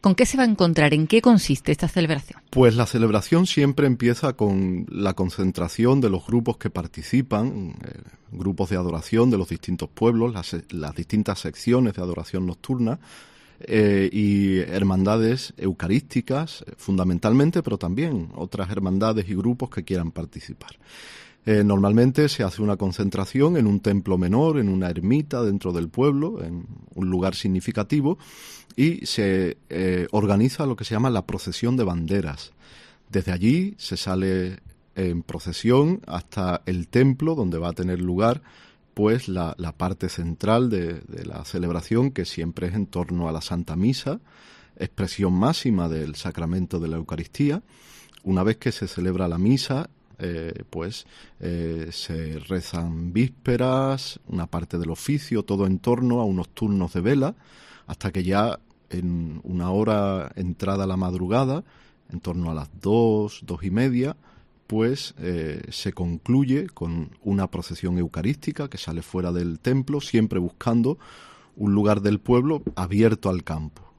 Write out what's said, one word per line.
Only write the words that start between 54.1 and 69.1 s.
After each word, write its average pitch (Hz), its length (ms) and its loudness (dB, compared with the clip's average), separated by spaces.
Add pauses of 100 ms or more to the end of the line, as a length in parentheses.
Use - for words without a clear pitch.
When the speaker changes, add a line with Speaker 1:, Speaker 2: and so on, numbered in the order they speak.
Speaker 2:
una 85 200 -4
parte 85 320 -8
del 82 120 -4
oficio, 117 540 -2
todo 98 220 0
en 95 120 2
torno 120 420 0
a 113 60 0
unos 90 240 -2
turnos 98 420 -2
de 87 80 -2
vela, 135 340 2 (520)
hasta - 260 -6
que 95 100 -2
ya 98 360 0 (300)
en 87 540 -4
una 90 280 -4
hora 98 640 0
entrada 95 500 -4
la 95 100 -2
madrugada, 95 680 0 (440)
en 87 120 -10
torno 85 300 -4
a 80 40 -4
las 76 160 -8 (100)
dos, 107 640 2
dos 85 200 -8
y 98 60 -4
media, 127 460 0 (500)
pues, 117 520 -2
eh, 82 520 -6
se - 220 -6
concluye 127 760 0
con 82 420 -6 (120)
una 98 280 0
procesión 90 480 -4
eucarística 131 720 -4
que - 100 -14
sale 82 240 -8
fuera 90 300 -4